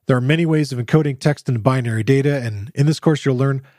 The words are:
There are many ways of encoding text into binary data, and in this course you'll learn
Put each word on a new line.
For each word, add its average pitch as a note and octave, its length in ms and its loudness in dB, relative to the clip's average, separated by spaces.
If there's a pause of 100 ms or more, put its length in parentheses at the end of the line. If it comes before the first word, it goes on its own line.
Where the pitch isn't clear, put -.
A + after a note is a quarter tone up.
There C3 100 4
are B2 40 0
many D#3+ 260 2
ways D3+ 240 0
of B2 80 -6
encoding C#3+ 400 0
text - 280 -2
into B2 120 0
binary A#2 420 0
data, C3+ 400 2
and G#2+ 320 -10
in C#3+ 140 2
this D#3 120 0
course D#3 240 0
you'll C3 140 0
learn C3+ 240 -2 (180)